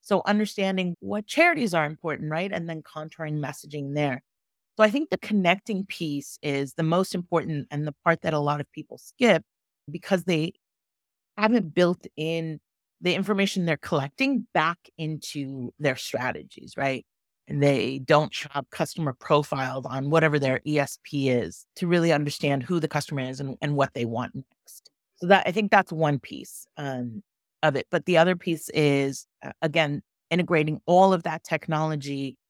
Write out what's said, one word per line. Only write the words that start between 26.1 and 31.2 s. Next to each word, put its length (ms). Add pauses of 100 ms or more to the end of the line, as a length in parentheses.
piece, 480 (100)
um, 460 (400)
of 140
it. 140
But 140
the 140
other 180
piece 340
is, 560 (180)
uh, 80 (100)
again, 400 (260)
integrating 580
all 280
of 80